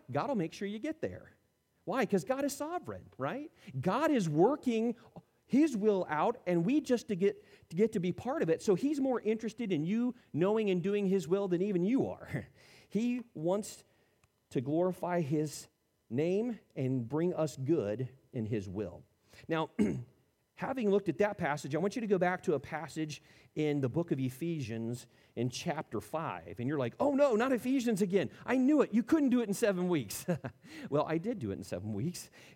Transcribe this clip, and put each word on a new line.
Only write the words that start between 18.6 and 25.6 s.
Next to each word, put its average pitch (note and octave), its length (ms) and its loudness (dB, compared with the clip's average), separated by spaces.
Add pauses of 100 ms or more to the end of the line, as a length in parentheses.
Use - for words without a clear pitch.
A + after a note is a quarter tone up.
will. F#2 340 -8 (460)
Now, D#3+ 300 -2
<clears throat> - 800 -4
having B3+ 340 -2
looked G3+ 180 2
at C#3+ 80 0
that G3+ 220 0
passage, D3 360 -2
I D#3 40 2
want G3+ 180 -2
you A#3 60 -6
to A#3 40 -4
go G3 120 4
back F3+ 240 0
to F3+ 100 0
a C3+ 80 2
passage D#3 600 -8 (320)
in D3 260 0
the C3 80 2
book D#3+ 220 -2
of C#3 100 0
Ephesians B2+ 880 -4 (300)
in A#2+ 120 0
chapter D3 540 -6